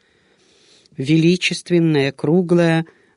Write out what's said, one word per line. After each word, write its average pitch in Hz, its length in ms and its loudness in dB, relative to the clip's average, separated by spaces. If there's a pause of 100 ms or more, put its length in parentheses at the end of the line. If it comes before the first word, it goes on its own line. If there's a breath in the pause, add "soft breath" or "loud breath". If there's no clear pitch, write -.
(960 soft breath)
Величественная, 160 1160 0
круглая, 165 760 0 (300 soft breath)